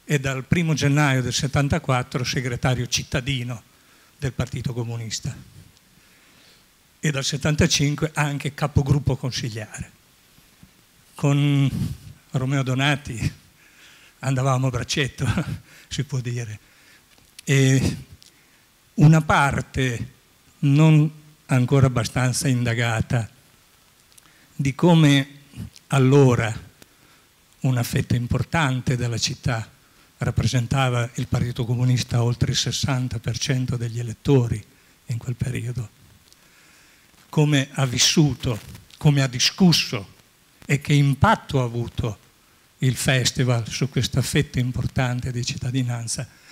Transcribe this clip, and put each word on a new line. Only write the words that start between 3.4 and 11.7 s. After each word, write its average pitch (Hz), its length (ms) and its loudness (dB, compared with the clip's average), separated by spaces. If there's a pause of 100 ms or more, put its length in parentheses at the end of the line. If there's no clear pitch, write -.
del 135 160 -6
Partito 123 400 -6
Comunista, 113 640 -8 (1600)
e 156 120 -2
dal 135 140 -6
settantacinque 151 880 0
anche 143 400 -4
capogruppo 139 640 0
consigliare. - 840 -10 (1200)
Con 143 480 2 (600)